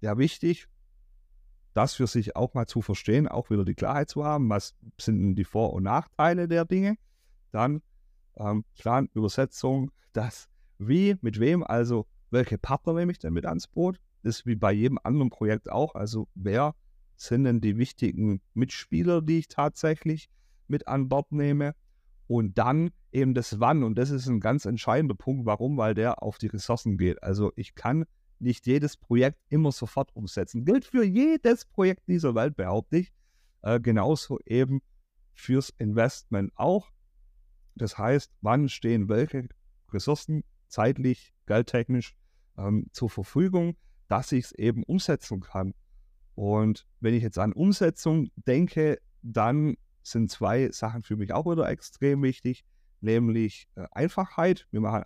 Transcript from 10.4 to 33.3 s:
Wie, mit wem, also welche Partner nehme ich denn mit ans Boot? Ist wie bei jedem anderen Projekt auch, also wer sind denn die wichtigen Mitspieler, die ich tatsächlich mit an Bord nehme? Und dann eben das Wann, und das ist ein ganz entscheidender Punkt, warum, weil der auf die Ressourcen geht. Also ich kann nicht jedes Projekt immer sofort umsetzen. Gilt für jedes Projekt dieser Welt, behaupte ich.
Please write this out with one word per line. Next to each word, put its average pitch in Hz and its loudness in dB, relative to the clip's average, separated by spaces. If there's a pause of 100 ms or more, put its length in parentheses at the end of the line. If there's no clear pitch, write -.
Wie, 180 2
mit 107 -2
wem, 156 2
also 117 0 (220)
welche 117 0
Partner - -2
nehme 175 0
ich 180 -8
denn 160 -4
mit 170 -2
ans 165 -6
Boot? 180 -2 (240)
Ist 113 -4
wie 120 0
bei 101 2
jedem 113 0
anderen 131 2
Projekt 110 -2
auch, 143 -2
also 110 -6
wer 107 -2 (400)
sind 123 0
denn 120 2
die 107 4
wichtigen 107 0 (120)
Mitspieler, 165 0
die 160 0
ich 156 -6
tatsächlich 156 -2 (380)
mit 147 -4
an 135 -2
Bord 139 0
nehme? 143 0 (520)
Und 113 0
dann 147 2 (200)
eben 131 2
das 117 -2
Wann, 135 4
und 110 0
das 131 0
ist 131 -4
ein 120 2
ganz 113 0
entscheidender 120 0
Punkt, 131 -4
warum, 117 0
weil 110 2
der 110 -2
auf 107 -6
die 110 -6
Ressourcen 107 -2
geht. 90 2
Also 98 0
ich - -10
kann 156 0 (340)
nicht 120 -2
jedes 143 0
Projekt 123 2 (100)
immer 147 4
sofort - -6
umsetzen. 107 -6
Gilt 247 2
für 247 2
jedes 240 2
Projekt 190 0
dieser 165 2
Welt, 123 0
behaupte 101 -2
ich. 185 -2 (480)